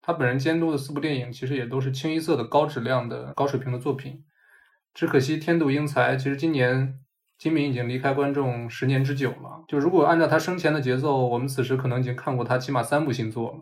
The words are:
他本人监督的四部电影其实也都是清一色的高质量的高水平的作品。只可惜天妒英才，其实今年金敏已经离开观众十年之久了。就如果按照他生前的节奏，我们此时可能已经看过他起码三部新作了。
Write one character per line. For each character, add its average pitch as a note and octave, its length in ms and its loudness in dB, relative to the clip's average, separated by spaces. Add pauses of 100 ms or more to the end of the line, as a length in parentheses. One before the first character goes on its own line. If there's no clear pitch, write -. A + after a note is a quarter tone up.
他 E3+ 100 -2
本 C#3+ 160 2
人 B2+ 100 2
监 D#3+ 220 2
督 E3 100 2
的 D3 60 0
四 C3+ 160 -6
部 C#3+ 80 -4
电 D3+ 160 -2
影 A#2+ 160 -6
其 B2+ 140 -8
实 C#3 100 -2
也 B2 80 -4
都 B2 160 -4
是 C3+ 100 -2
清 D#3 220 -4
一 D#3+ 80 0
色 D#3+ 160 0
的 - 80 -2
高 D3 220 2
质 C#3 140 -6
量 A#2+ 280 -2
的 B2 260 -10
高 C#3 120 0
水 C3+ 120 -2
平 B2+ 140 -4
的 B2 60 -4
作 C#3+ 160 -2
品。 - 280 -12 (720)
只 - 140 -4
可 F#3 120 4
惜 D#3 200 2
天 E3+ 200 2
妒 D3 120 2
英 D3 160 0
才， C3 280 2
其 C3 140 -2
实 C#3 80 -2
今 D#3+ 160 0
年 C3 420 2 (440)
金 D#3+ 140 -2
敏 C#3+ 180 2
已 - 20 0
经 A#2+ 160 -2
离 B2+ 100 -2
开 C#3 140 0
观 C#3 220 0
众 A#2+ 340 -2
十 - 160 -6
年 C3+ 180 2
之 C#3 120 0
久 C3+ 160 -2
了。 - 380 -14
就 D3 100 0
如 D3+ 120 4
果 E3+ 140 6
按 E3 140 6
照 D#3+ 80 6
他 D#3 120 4
生 F3+ 180 -2
前 D#3 160 2
的 D#3 80 0
节 B2+ 160 2
奏， C3+ 300 2
我 A#2+ 120 0
们 B2+ 80 -2
此 C3+ 160 -2
时 B2+ 140 0
可 C3 120 -2
能 B2 120 0
已 - 20 0
经 B2 140 -2
看 C3+ 180 -4
过 A#2+ 100 0
他 B2+ 120 0
起 B2+ 160 -4
码 B2+ 100 0
三 D3 220 0
部 C#3 80 0
新 A2 180 -2
作 A#2 200 -4
了。 - 120 -14